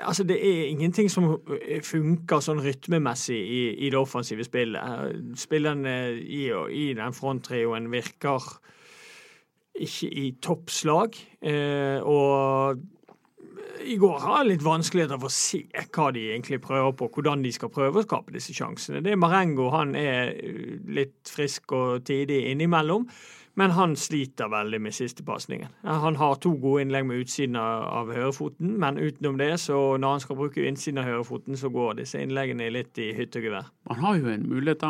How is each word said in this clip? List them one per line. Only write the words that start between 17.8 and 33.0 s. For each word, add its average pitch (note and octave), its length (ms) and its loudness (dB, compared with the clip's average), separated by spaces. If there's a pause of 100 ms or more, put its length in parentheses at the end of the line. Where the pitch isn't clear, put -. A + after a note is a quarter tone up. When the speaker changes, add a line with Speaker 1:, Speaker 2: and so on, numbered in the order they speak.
Speaker 1:
å G#3+ 60 2
skape - 260 -4
disse A#2+ 240 -10
sjansene. - 480 -6
Det G3 80 2
er G3+ 80 2
Marengo, E3 520 4
han D3 240 0
er, B2+ 420 0
eh, - 480 -10
litt C#3 380 -4 (100)
frisk - 400 -4
og B2+ 320 0
tidig C#3 480 0
innimellom, E3+ 560 2 (480)
men F#3+ 140 6
han E3+ 240 4
sliter C3 560 -4
veldig G#2+ 300 -2
med G#2+ 100 -4
siste A#2+ 320 -6
pasningen. - 460 -8 (140)
Ja, D#3+ 160 -2
han D#3 160 2
har C#3 200 4
to E3 220 2
gode C3+ 260 4
innlegg C3+ 240 2
med B2 160 0
utsiden B2 320 -2
av, A2+ 300 0 (160)
av A2+ 100 -8
høyrefoten, C#3 680 -2
men C#3+ 180 0
utenom D3 420 -2
det, D3 200 2
så C#3 380 2
når C3+ 140 2
han C#3+ 80 0
skal C3 160 -8
bruke C#3 320 -2
innsiden C#3 320 -4
av B2+ 80 -2
høyrefoten, A#2+ 480 -4
så C3 160 -4
går A#2+ 300 0
disse B2+ 180 -8
innleggene C3 520 -4
litt B2 280 -6
i A2 140 -4